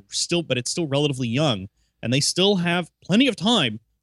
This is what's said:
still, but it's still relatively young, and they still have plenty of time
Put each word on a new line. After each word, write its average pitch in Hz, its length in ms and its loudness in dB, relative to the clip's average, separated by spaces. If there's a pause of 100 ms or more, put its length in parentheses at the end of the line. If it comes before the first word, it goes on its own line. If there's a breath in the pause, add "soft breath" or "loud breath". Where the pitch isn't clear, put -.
(100)
still, - 320 -2
but 156 140 -2
it's 123 140 -4
still 170 160 -4
relatively 135 420 -2
young, 113 400 0 (340)
and 117 80 -4
they 135 100 2
still 190 360 2
have 175 340 -2 (140)
plenty 233 220 4
of 233 100 0
time 156 440 0 (220)